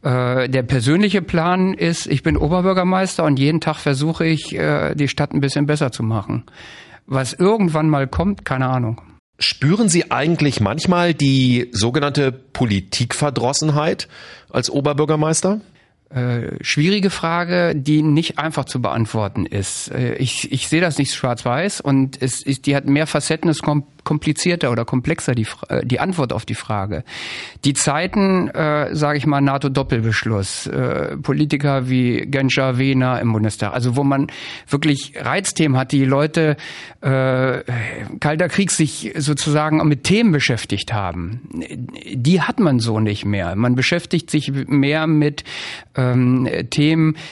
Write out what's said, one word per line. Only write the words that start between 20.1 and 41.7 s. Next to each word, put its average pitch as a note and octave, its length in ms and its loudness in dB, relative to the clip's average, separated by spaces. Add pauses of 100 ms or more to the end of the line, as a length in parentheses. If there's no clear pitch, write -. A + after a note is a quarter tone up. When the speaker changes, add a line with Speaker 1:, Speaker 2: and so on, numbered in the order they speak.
Speaker 1:
ich, - 360 -4
ich - 160 -2
sehe D#3+ 140 0
das E3+ 180 0
nicht C#3 160 0
schwarz-weiß B2+ 680 -2
und C3+ 400 0
es C3 220 -4
ist, - 240 -4
die C#3+ 80 2
hat C3+ 100 -2
mehr D3 220 2
Facetten, D#3+ 420 0
es D3+ 140 0
kommt D3 220 0 (200)
komplizierter D3+ 640 0
oder A#2 140 0
komplexer, C3 500 -2
die A2 100 0
Fra-, - 220 -10
äh, - 180 -2
die B2 140 0
Antwort D#3+ 340 -2
auf A2+ 120 -4
die A2 100 -6
Frage. G2+ 480 -4 (600)
Die C#3+ 100 2
Zeiten, F3+ 760 2
äh, D3+ 480 0
sag D3 220 0
ich C#3+ 100 -2
mal, C#3+ 140 4
nato-Doppelbeschluss, B2+ 1200 0
äh, A#2+ 520 -2
Politiker C#3+ 720 0
wie B2+ 360 2
Genscher, C3+ 540 0
Wehner C3 400 2
im A2+ 120 0
Bundestag, G#2+ 420 0
also A#2+ 220 0
wo C#3 80 2
man C#3 240 2 (400)
wirklich C#3+ 480 0
Reizthemen D3+ 640 0
hat, C3 140 -2
die C3+ 140 4
Leute, D3+ 520 2 (440)
äh, C3 600 0 (580)
Kalter D#3 300 0
Krieg G3 220 0
sich - 440 -2
sozusagen D3+ 720 0
mit C#3+ 180 0
Themen G#3+ 260 4
beschäftigt B2+ 600 -2
haben, F#2+ 500 -4 (720)